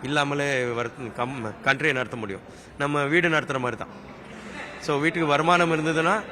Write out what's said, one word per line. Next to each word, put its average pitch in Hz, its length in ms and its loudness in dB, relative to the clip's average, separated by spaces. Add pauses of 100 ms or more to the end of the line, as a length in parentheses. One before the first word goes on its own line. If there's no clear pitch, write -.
இல்லாமலே 143 440 0 (260)
வர-, 117 420 -6
கம்-, 120 380 -6 (100)
கண்ட்ரியை 135 300 2
நடத்த 127 220 -2
முடியும். 98 260 -8 (360)
நம்ம 147 260 2
வீடு 170 260 4
நடத்துற 151 300 0
மாதிரி 123 180 -2
தான். 110 160 -10 (880)
So 147 180 0
வீட்டுக்கு 160 280 2
வருமானம் 165 440 6
இருந்ததுன்னா 160 440 2 (160)